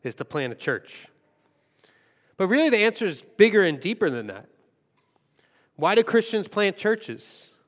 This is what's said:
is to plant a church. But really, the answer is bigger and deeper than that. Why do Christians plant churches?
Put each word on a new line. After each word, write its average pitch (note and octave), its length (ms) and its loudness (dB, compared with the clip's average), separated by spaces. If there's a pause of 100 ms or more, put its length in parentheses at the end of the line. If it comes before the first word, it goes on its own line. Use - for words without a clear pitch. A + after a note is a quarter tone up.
is A#2+ 100 -8
to - 100 -12
plant C3 300 -6
a - 20 -12
church. - 520 -8 (1300)
But F#3+ 80 0
really, C#4+ 240 2
the B3 80 4
answer A3 300 0
is D3+ 160 -8
bigger G#3 400 4
and D3+ 160 0
deeper F#3+ 320 -2
than A#2 160 -8
that. G2 200 -14 (1300)
Why E3+ 180 0
do A3+ 80 6
Christians A3 440 0
plant G3+ 300 -2
churches? - 720 -6 (180)